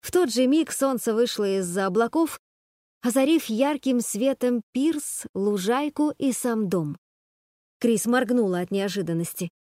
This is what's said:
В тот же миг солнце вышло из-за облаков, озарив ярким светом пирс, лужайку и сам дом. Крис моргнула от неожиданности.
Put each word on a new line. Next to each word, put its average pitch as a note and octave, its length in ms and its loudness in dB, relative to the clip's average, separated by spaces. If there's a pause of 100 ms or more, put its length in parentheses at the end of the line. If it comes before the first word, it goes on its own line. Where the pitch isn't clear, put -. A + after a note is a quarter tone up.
В - 100 -12
тот F4 200 2
же B3 160 2
миг D4 240 2
солнце B3+ 420 -2
вышло G#3+ 460 0
из-за F#3 260 -2
облаков, A#3 540 0 (640)
озарив C4+ 440 2
ярким C4 540 0
светом B3 640 0 (100)
пирс, D4 640 -2
лужайку A3+ 840 0
и C4+ 140 0
сам A3 380 -2
дом. E3 280 -2 (800)
Крис A3+ 260 2
моргнула A3+ 560 2
от F3+ 100 -6
неожиданности. F3+ 760 -4 (140)